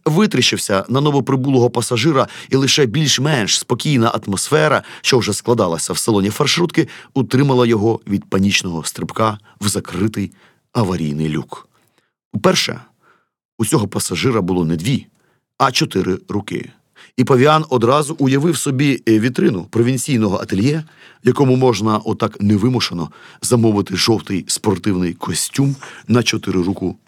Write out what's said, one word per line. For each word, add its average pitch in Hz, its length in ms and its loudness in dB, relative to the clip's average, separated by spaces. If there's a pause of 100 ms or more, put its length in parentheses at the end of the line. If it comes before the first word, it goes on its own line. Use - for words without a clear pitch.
витріщився 135 840 0
на 127 120 0
новоприбулого 131 720 2
пасажира, 123 580 0 (220)
і 131 60 2
лише 135 300 2
більш-менш 131 720 0
спокійна 117 500 0
атмосфера, 117 720 0 (180)
що - 180 2
вже 101 140 0
складалася 95 600 -2
в 82 60 -4
салоні 104 320 2
фаршрутки, 151 580 0 (260)
утримала 127 520 2
його 110 400 2
від 101 240 -2
панічного 95 540 0
стрибка - 540 -2 (220)
в 104 80 -4
закритий 98 640 -4 (400)
аварійний 80 560 -2
люк. - 400 -8 (640)
Уперше - 480 0 (760)
у 113 80 0
цього 110 220 0
пасажира 107 520 -2
було 90 240 0
не 82 120 0
дві, 101 300 -4 (520)
а 135 140 2
чотири 95 460 -2 (100)
руки. 98 440 -6 (440)
І 127 80 2
Павіан 143 440 4
одразу 131 500 2
уявив 139 380 2
собі, 139 520 0
е, 110 100 4
вітрину 113 460 0
провінційного 117 720 0
ательє, 143 480 0 (400)
якому 131 320 4
можна 110 420 2
отак 110 420 -4
невимушено 104 680 0 (320)
замовити 110 540 2
жовтий 98 500 -2
спортивний 90 680 -2
костюм 139 640 -2 (320)
на 117 140 4
чотири 92 400 -2
руку 92 340 -4 (120)